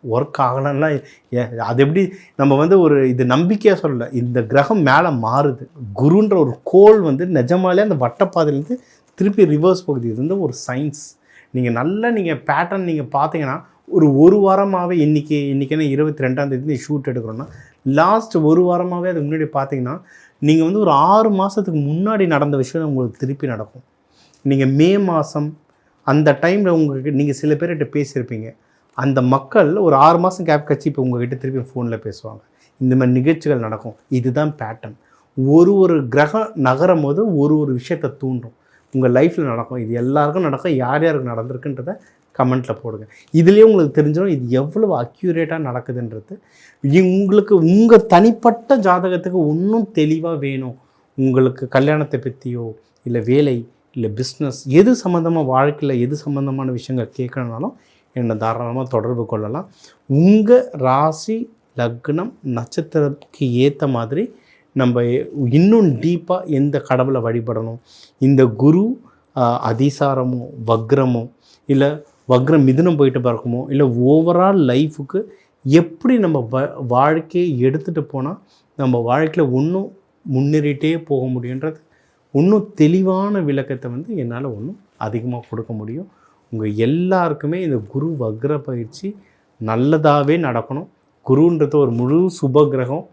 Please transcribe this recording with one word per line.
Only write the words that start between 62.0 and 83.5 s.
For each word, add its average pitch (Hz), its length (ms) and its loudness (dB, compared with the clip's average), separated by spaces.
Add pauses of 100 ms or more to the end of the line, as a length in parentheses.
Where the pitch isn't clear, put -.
நட்சத்திரத்துக்கு 143 1000 -6
ஏத்த 135 480 0
மாதிரி 131 460 -4 (380)
நம்ம 123 320 0 (460)
இன்னும் 196 360 4
டீப்பா 170 580 -2
எந்த 143 360 -2
கடவுளை 131 400 -2
வழிபடணும், 113 580 -6 (400)
இந்த 135 280 4
குரு, 160 540 2 (360)
ஆ, 120 360 -2
அதிசாரமோ, 127 760 -2 (200)
வக்ரமோ, 117 640 0 (360)
இல்ல 139 360 0 (260)
வக்ரம் 135 360 4
மிதுனம் 156 320 2
போயிட்டு 135 240 2
பார்க்குமோ, 120 480 -4
இல்ல 139 160 0
overall 160 720 2
லைஃபுக்கு 151 640 0 (420)
எப்படி 170 540 2
நம்ம 151 340 0
வ-, 135 360 -4
வாழ்க்கையை 160 680 0
எடுத்துட்டு 151 460 -2
போனா 143 360 -10 (360)
நம்ம 127 300 -2
வாழ்க்கையில 151 460 0
இன்னும் 170 400 -2 (400)
முன்னேறிட்டே 147 720 -2
போக 131 220 -4
முடியுன்றது 127 500 -8 (560)
இன்னும் 196 420 2
தெளிவான 190 640 2
விளக்கத்தை 135 500 -6